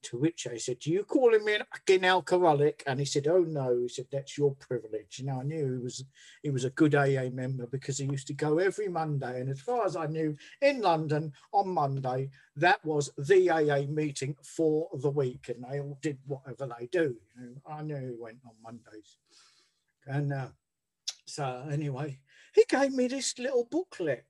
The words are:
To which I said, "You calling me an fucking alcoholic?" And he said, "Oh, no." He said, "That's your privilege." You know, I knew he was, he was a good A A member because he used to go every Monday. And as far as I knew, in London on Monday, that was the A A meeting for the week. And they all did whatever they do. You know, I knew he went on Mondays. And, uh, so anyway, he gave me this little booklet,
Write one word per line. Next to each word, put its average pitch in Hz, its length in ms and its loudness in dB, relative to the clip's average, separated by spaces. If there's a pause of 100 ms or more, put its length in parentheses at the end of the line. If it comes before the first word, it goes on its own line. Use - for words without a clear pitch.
To - 160 -10
which 156 280 -2
I 117 120 -8
said, - 260 -8
"You 180 200 -2
calling 233 380 6
me 208 120 0
an 208 80 -2 (100)
fucking 190 320 4
alcoholic?" 175 840 6
And 135 140 0
he 143 60 2
said, 143 200 0
"Oh, 180 140 6
no." 135 400 2
He 123 80 -2
said, 123 240 -10
"That's 139 240 -6
your 143 200 2
privilege." 107 600 -8
You 127 60 -10
know, 135 160 -4
I 131 40 -8
knew 147 280 -4
he 127 60 -4
was, 123 260 -10 (380)
he 147 80 -4
was 131 140 -2
a 123 60 -2
good 151 240 4
A 139 220 4
A 127 140 -2
member 127 360 -6
because 135 300 -8
he 143 80 -6
used 139 220 -4
to 147 80 -8
go 151 240 0
every 196 300 0
Monday. 143 520 -4
And 131 80 -6
as 135 140 -8
far 240 240 -2
as 170 100 -2
I 160 100 -4
knew, 156 300 -2 (240)
in 277 220 4
London 156 500 0 (200)
on 190 180 2
Monday, 135 580 -2 (280)
that 175 280 4
was 151 320 -2
the 180 320 4
A 160 220 2
A 139 160 0
meeting 147 560 -4
for 156 500 0
the 143 180 -2
week. 135 380 -4
And 120 160 -8
they 139 160 -6
all 143 220 -10
did 143 240 -4
whatever 135 520 -10
they 120 100 -10
do. 160 280 0 (240)
You 123 60 -14
know, 127 200 -20
I 151 140 -12
knew 151 160 -8
he 127 240 -10
went 117 240 -16
on 117 80 -20 (100)
Mondays. 113 540 -20 (920)
And, 139 280 -4
uh, 131 140 -8 (760)
so 131 440 -8
anyway, 143 520 -6 (340)
he 453 140 8
gave 269 240 2
me 254 160 2
this 262 320 -4
little 247 240 0
booklet, 185 640 -4